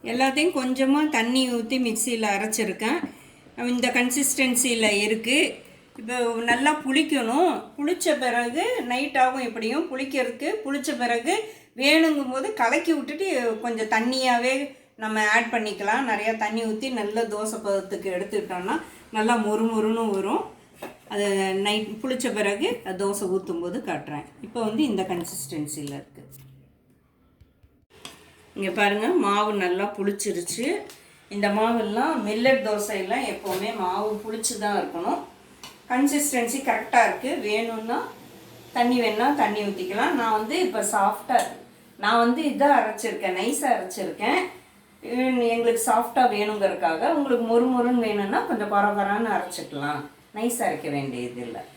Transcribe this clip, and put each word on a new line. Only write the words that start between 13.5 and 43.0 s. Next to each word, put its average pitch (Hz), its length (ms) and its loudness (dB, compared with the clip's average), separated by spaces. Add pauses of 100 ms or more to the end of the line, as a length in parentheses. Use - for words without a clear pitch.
கொஞ்சம் 220 320 -2
தண்ணியாவே 254 580 2 (480)
நம்ம 214 320 0
ஆட் 233 200 2
பண்ணிக்கலாம். 214 580 -2
நிறையா 208 200 -2 (120)
தண்ணி 220 260 -2
ஊத்தி 220 180 -4 (120)
நல்ல 214 220 -2 (120)
தோசை 214 320 -4
பதத்துக்கு 196 500 -2
எடுத்துக்கிட்டோம்னா 190 600 -4 (400)
நல்லா 226 200 4 (100)
மொறு 214 260 2
மொறுன்னு 220 320 2 (120)
வரும். 214 280 0 (680)
அது 208 140 0 (400)
நைட் 214 240 0 (120)
புளிச்ச 254 240 -2 (120)
பிறகு 208 300 0 (160)
அது 185 200 -6
தோசை 202 200 -2 (100)
ஊத்தும் 185 300 -2
போது 180 140 -4 (100)
காட்டுறேன். 147 360 -6 (220)
இப்போ - 120 -8 (100)
வந்து 226 220 0
இந்த 190 200 0
கன்சிஸ்டன்சில 151 880 -6
இருக்கு. - 220 -20 (2250)
இங்க 190 200 -2
பாருங்க, 208 280 2 (180)
மாவு 208 260 2 (140)
நல்லா 185 200 0 (120)
புளிச்சிருச்சு. 196 680 -2 (680)
இந்த 202 140 0 (100)
மாவெல்லாம் 233 560 2 (120)
மில்லட் 240 420 2
தோசையெல்லாம் 208 640 -2
எப்பவுமே 196 380 -4 (120)
மாவு 202 260 -2 (160)
புளிச்சு 226 300 -4 (100)
தான் 202 160 2
இருக்கணும். 214 400 -4 (720)
கன்சிஸ்டன்சி 269 680 2 (100)
கரெக்டா 226 380 4
இருக்கு. 190 240 -2 (160)
வேணும்னா 226 520 -2 (800)
தண்ணி 247 280 4
வேணா 226 240 2 (140)
தண்ணி 208 260 0
ஊத்திக்கலாம். 196 520 -2
நான் 220 180 2
வந்து 226 180 -2 (100)
இப்ப 214 160 0 (100)
சாஃப்டா, 214 460 2 (680)
நான் 233 200 6
வந்து 247 260 4
இதா 240 180 4 (120)
அரைச்சிருக்கேன், 196 600 -2